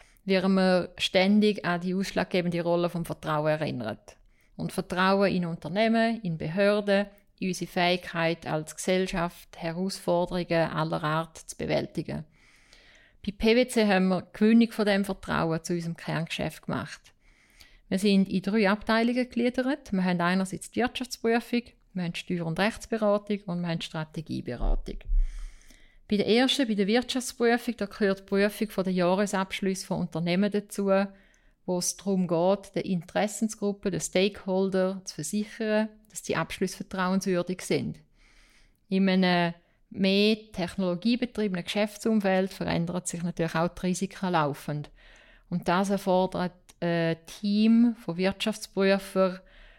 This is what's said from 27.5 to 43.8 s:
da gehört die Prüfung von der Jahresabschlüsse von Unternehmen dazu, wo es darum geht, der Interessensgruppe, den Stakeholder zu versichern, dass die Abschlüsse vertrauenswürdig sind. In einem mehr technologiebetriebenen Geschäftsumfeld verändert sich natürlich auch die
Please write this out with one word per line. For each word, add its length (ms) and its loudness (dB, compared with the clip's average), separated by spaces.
da 100 -4
gehört 320 0
die 60 -20
Prüfung 440 0
von 140 -2
der 100 0
Jahresabschlüsse 920 0
von 140 -2
Unternehmen 500 0
dazu, 400 -2
wo 140 -2
es 180 -4
darum 300 0
geht, 480 0
der 100 -2
Interessensgruppe, 1040 -4
den 100 -4
Stakeholder 1040 0
zu 120 -16
versichern, 720 -4
dass 100 -14
die 140 -4
Abschlüsse 420 -4
vertrauenswürdig 840 -2
sind. 400 -4
In 220 2
einem 460 2
mehr 640 2
technologiebetriebenen 1120 -2
Geschäftsumfeld 880 0
verändert 540 -4
sich 160 -6
natürlich 320 -4
auch 140 0
die 180 -6